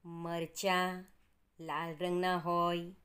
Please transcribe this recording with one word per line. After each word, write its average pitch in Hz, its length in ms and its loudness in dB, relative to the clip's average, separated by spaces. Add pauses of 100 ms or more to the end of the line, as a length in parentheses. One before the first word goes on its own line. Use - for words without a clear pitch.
મરચાં 175 1000 0 (560)
લાલ 160 360 -4
રંગના 180 400 2
હોય 175 580 0 (100)